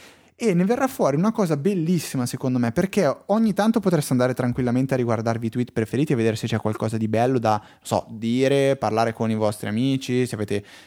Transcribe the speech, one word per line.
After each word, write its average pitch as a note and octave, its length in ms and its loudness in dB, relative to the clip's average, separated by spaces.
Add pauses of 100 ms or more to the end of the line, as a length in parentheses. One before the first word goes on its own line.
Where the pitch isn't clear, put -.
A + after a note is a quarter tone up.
(420)
E A3 120 2
ne F3 100 2
verrà B3 240 0
fuori D3+ 300 0
una G#3 160 2
cosa D#3+ 240 0
bellissima, D#3+ 680 0
secondo B2+ 340 -2
me, A#2 120 0
perché F3 540 0
ogni G#3+ 260 2
tanto G#3+ 300 2
potreste E3+ 320 2
andare B2+ 200 2
tranquillamente B2 600 0
a C3 40 2
riguardarvi A2+ 500 0
i - 20 -6
tweet A#2+ 240 -4
preferiti A#2+ 400 0
e - 20 2
vedere A2+ 220 2
se A#2+ 100 -4
c'è A2+ 140 -2
qualcosa A2 340 -2
di A2 140 -2
bello A#2+ 300 2
da, A2 200 2
non - 220 -20
so, - 280 0
dire, C3 680 0
parlare A2 340 0
con A2 180 -2
i A2 60 0
vostri G#2+ 320 -2
amici, B2+ 580 -2
se A2+ 100 -6
avete G2+ 280 -4 (240)